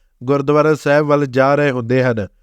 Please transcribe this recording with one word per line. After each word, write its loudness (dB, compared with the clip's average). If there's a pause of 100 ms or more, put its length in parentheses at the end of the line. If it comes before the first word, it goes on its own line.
(220)
ਗੁਰਦੁਆਰਾ 0
ਸਾਹਿਬ 0
ਵੱਲ 0
ਜਾ 2
ਰਹੇ 0
ਹੁੰਦੇ -2
ਹਨ। -2 (160)